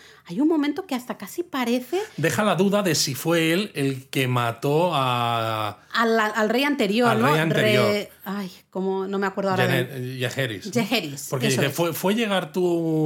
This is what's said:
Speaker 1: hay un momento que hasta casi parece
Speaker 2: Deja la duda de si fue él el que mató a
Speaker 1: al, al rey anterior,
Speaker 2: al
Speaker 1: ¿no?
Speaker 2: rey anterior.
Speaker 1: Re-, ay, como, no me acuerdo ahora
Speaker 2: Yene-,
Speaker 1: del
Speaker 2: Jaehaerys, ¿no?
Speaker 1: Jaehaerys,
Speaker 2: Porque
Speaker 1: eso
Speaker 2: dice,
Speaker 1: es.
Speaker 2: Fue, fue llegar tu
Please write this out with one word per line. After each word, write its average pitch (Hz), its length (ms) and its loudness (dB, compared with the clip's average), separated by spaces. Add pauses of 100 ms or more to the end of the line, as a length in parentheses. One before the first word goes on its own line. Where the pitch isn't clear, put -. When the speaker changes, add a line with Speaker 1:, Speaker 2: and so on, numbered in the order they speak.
(240)
Speaker 1:
hay 175 160 -6
un 294 80 4
momento 311 380 0
que 277 80 -4
hasta 233 240 -8
casi 262 240 -8
parece 254 580 -2 (160)
Speaker 2:
Deja 165 280 0
la 190 100 2
duda 202 280 2
de 170 120 0
si 139 200 -2
fue 160 380 2
él 202 220 0
el 135 320 -2
que 135 220 0
mató 127 640 2
a 117 840 0 (120)
Speaker 1:
al, 226 260 2
al 214 300 0
rey 240 160 2
anterior, 240 460 2
Speaker 2:
al - 100 2
Speaker 1:
¿no? 233 60 4
Speaker 2:
rey 151 120 4
anterior. 156 540 4
Speaker 1:
Re-, 208 180 -4 (140)
ay, 196 260 -6 (200)
como, 190 360 -2
no 196 120 -4
me 202 80 0
acuerdo 196 240 -2
ahora 185 160 2
Speaker 2:
Yene-, 127 180 2
Speaker 1:
del 127 340 -8
Speaker 2:
Jaehaerys, 123 480 -4
¿no? 185 60 -8
Speaker 1:
Jaehaerys, 196 560 -2
Speaker 2:
Porque 139 200 -2
Speaker 1:
eso 131 120 2
Speaker 2:
dice, 139 100 2
Speaker 1:
es. - 60 -8
Speaker 2:
Fue, 170 160 0
fue 185 220 0
llegar 196 380 -2
tu 170 540 0